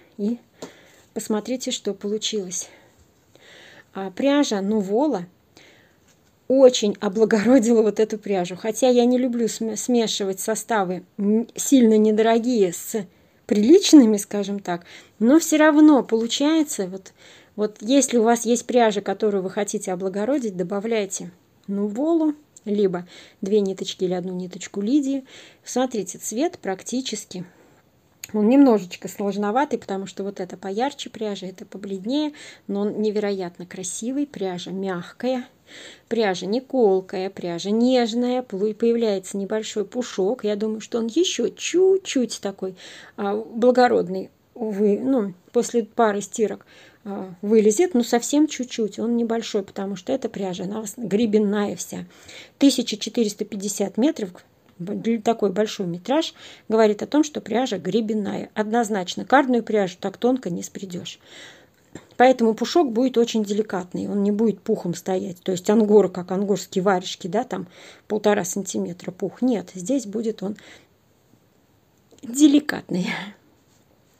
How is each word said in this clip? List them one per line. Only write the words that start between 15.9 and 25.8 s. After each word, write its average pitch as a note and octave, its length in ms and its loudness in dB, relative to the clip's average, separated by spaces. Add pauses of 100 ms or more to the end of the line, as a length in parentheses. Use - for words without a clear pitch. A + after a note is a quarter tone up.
получается, B3+ 840 0
вот, F#3+ 260 -14 (420)
вот G#3+ 260 -4
если B3 360 2
у A#3+ 60 4
вас A#3 220 2
есть A#3 200 0
пряжа, A3 360 2
которую G3 420 -2
вы F#3 60 -6
хотите G3+ 420 -4
облагородить, G3 680 -4
добавляйте G3 720 -4 (360)
Нуволу, C#4+ 680 0 (320)
либо F#3+ 400 0 (360)
две G3+ 180 2
ниточки F#3+ 460 -2
или F3+ 80 -2
одну F3+ 200 -6
ниточку F3+ 480 -10
Лидии. C4+ 440 0 (380)
Смотрите, B3 540 -4